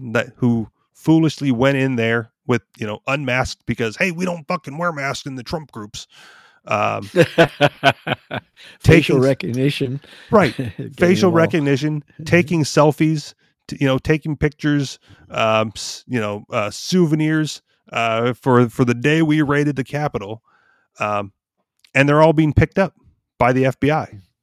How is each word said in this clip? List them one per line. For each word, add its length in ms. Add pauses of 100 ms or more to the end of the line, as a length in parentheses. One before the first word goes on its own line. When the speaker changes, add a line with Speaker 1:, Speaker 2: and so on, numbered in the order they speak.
(140)
Speaker 1:
that, 240
who 320 (240)
foolishly 580
went 260
in 180
there 360 (140)
with, 180 (140)
you 80
know, 220
unmasked 580
because, 300
"Hey, 160
we 140
don't 220
fucking 300
wear 140
masks 340
in 100
the 80
Trump 280
groups." 360 (600)
Um, 460
Speaker 2:
<laughs> 1700
Facial 400
Speaker 1:
taking 0
Speaker 2:
recognition. 840 (280)
Speaker 1:
Right. 280
Speaker 2:
<laughs> 200
Getting 200
Speaker 1:
Facial 340
Speaker 2:
them 40
all. 20
Speaker 1:
recognition, 640 (160)
Speaker 2:
Mm-hmm. 60
Speaker 1:
taking 380
selfies, 720 (340)
t-, 120
you 80
know, 100
taking 400
pictures, 600 (300)
um, 460
s-, 320
you 120
know, 320
uh, 180
souvenirs, 920 (300)
uh, 420
for, 360
for 160
the 80
day 280
we 200
raided 340
the 80
Capitol. 600 (560)
Um, 320 (640)
and 120
they're 140
all 120
being 200
picked 260
up 160 (440)
by 140
the 120
F 140
B 120
I. 280 (240)